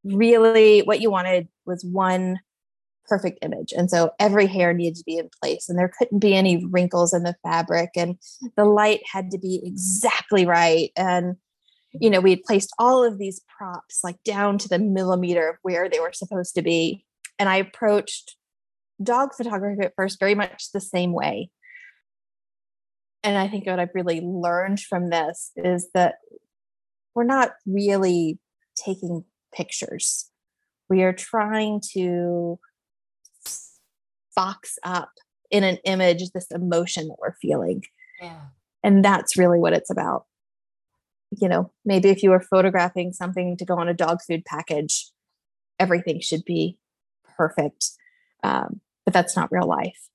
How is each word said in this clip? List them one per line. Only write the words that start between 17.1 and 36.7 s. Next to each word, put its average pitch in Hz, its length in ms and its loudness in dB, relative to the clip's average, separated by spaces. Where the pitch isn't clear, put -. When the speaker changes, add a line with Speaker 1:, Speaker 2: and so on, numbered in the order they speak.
Speaker 1:
And 196 100 0
I 190 80 2
approached - 800 -2
dog 254 320 -2
photography 202 500 -6
at 180 120 -6
first 196 240 -4
very 202 140 2
much 185 380 -6
the 196 80 -6
same 180 320 -4
way. 147 380 -4
And 202 120 0
I 196 120 0
think 196 180 -8
what 180 140 -2
I've 175 140 -4
really 175 260 -2
learned 180 600 -2
from 175 300 -4
this 165 460 -4
is 180 380 -2
that 180 220 2
we're 233 100 0
not 262 280 2
really 190 720 0
taking 175 480 -8
pictures. - 800 -8
We 185 140 2
are 185 100 2
trying 214 680 -4
to 175 680 -4
box 190 480 -6
up 180 260 -6
in 202 140 2
an 185 200 0
image 185 460 0
this - 200 -12
emotion 175 580 -4